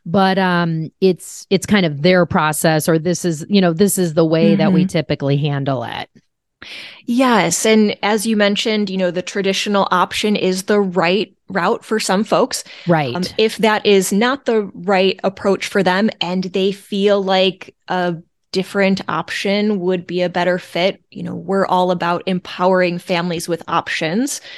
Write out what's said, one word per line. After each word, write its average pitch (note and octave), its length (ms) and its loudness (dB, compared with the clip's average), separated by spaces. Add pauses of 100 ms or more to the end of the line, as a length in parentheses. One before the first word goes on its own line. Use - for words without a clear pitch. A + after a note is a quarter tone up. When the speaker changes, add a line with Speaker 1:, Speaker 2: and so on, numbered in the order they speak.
Speaker 1:
but, F#3+ 340 2
um, F3 500 0 (120)
it's, - 480 -2
it's F#3+ 180 0
kind G3 180 4
of D3 160 -4
their F3+ 240 4
process, D#3 640 0
or E3 80 4
this E3 280 -2
is, E3 240 -4
you G3+ 120 4
know, F3 120 4
this F#3+ 260 2
is F3 140 0
the E3 120 4
way E3 300 4
that - 180 2
we F3+ 80 4
Speaker 2:
Mm-hmm. F#3 60 2
Speaker 1:
typically D3 500 -2
handle C#3 460 -2
it. - 260 -10 (960)
Speaker 2:
Yes. A#3 600 2
And A3 360 4
as G#3 240 -2
you A3+ 100 0
mentioned, G#3 540 0
you F#3+ 80 -6
know, F3+ 140 0
the F3 100 -4
traditional G3 680 -2
option G3 440 0
is F#3 280 -2
the G#3 160 2
right F#3 560 0 (140)
route F#3+ 360 -2
for A3 140 -2
some G3+ 240 0
folks. G#3+ 400 0 (240)
Speaker 1:
Right. D3+ 280 0
Speaker 2:
Um, F3 80 -4 (140)
if A3 200 0
that G#3+ 280 0
is G3 260 4
not B3 340 0
the A3 180 0 (100)
right F#3+ 500 0
approach G3 440 -2
for G3+ 160 0
them F#3 260 2 (100)
and F3+ 260 -4
they F#3+ 260 -2
feel G3+ 500 0
like F#3+ 540 0 (140)
a F3+ 260 -2 (360)
different F#3+ 560 0
option G3+ 760 -2
would F3+ 260 -2
be F3+ 160 -4
a F3+ 60 0
better F3+ 280 0
fit, F3 540 -4
you - 100 -14
know, F3 140 -8
we're F3+ 320 -2
all F3+ 240 2
about F3 340 -2
empowering F3+ 720 0
families F3 500 -4
with E3+ 200 -4
options E3+ 720 -2 (160)